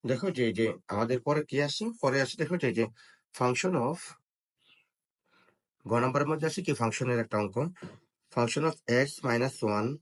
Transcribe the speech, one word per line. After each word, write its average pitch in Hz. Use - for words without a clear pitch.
দেখো 127
যে, 127
যে 113
আমাদের 117
পরে 147
কি 131
আসে? 143
পরে 135
আসে 123
দেখো 160
যে, 139
যে 113
function 127
of, 170
গ -
নাম্বারের 139
মধ্যে 156
আছে 196
কি 151
ফাংশনের 120
একটা 113
অঙ্ক, 101
function 120
of 156
x 143
minus 120
one 107